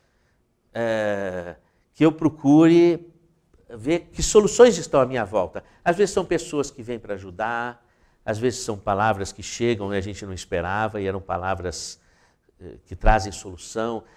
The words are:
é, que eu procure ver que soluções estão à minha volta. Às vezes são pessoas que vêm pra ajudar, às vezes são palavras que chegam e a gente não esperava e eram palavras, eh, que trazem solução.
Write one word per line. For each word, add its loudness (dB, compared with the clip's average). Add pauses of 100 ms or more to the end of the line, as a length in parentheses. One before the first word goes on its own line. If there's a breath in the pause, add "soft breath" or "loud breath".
(720)
é, -4 (360)
que 0
eu 6
procure 4 (560)
ver -4
que -6
soluções 6
estão 0
à 6
minha -4
volta. -4 (200 soft breath)
Às 2
vezes 0
são 0
pessoas -4
que -18
vêm -8
pra -10
ajudar, -8 (400)
às -4
vezes -2
são -8
palavras -2
que -18
chegam -4
e -2
a -2
gente -10
não -12
esperava -4
e -4
eram -4
palavras, -6 (600)
eh, -18 (100)
que -16
trazem 2
solução. -10 (120 soft breath)